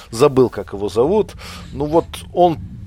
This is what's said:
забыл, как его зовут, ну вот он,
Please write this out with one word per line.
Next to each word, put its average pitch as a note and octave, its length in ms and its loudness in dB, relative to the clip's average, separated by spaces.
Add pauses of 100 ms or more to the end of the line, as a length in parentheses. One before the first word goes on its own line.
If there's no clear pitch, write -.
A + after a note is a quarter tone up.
(100)
забыл, B2+ 400 4
как - 220 -8
его G2+ 160 -4
зовут, D3 460 2 (380)
ну C3+ 120 -4
вот D#3+ 220 2 (260)
он, F3 260 4 (280)